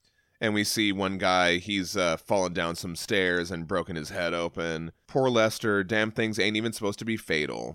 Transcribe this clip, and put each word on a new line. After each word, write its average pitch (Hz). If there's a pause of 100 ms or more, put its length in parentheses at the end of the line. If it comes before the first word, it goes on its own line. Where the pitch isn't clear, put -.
(400)
And 107
we 104
see 104
one 95
guy, 90
he's, 92
uh, 87
fallen 92
down 85
some 90
stairs 90
and 85
broken 87
his 78
head 87
open. 82 (160)
Poor 131
Lester, 110
damn 110
things 110
ain't 107
even 110
supposed 101
to 110
be 113
fatal. 67